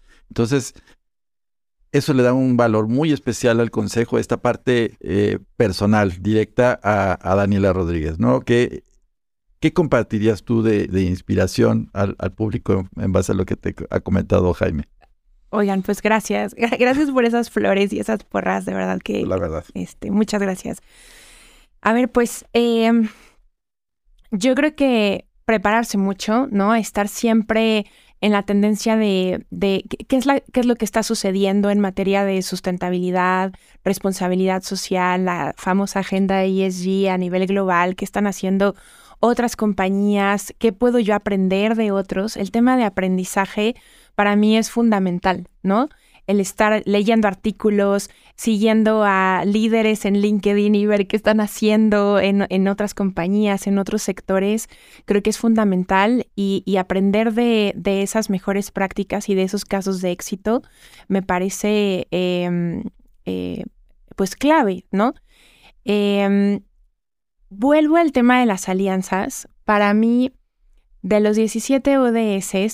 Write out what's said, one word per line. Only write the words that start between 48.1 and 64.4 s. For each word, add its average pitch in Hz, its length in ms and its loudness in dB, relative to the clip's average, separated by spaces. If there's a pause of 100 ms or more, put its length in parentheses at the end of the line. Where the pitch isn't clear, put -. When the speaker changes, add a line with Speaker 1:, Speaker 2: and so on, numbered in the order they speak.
Speaker 2:
siguiendo 220 680 2
a 190 420 2
líderes 220 580 0
en 202 160 2
LinkedIn 208 540 2
y 202 100 2
ver 208 220 0
qué 202 100 -6
están 214 240 2
haciendo 208 800 2
en, 196 300 2
en 190 180 0
otras 202 280 -2
compañías, 196 720 -2
en 196 100 2
otros 202 240 -4
sectores, 190 640 -2 (360)
creo 202 180 2
que 220 80 0
es - 80 -4
fundamental 208 960 2
y, 196 320 -2
y 196 120 2
aprender 196 540 2
de, 220 440 2
de 196 260 -2
esas 214 260 -2
mejores 196 440 -2
prácticas 196 560 -4
y 196 80 0
de 185 80 2
esos 196 200 -4
casos 190 360 -4
de 180 100 -2
éxito 214 520 -4 (440)
me 190 160 -2
parece, 196 880 -2
em, 175 720 -2 (420)
eh, - 400 -8 (520)
pues, 190 180 -2
clave, 269 560 2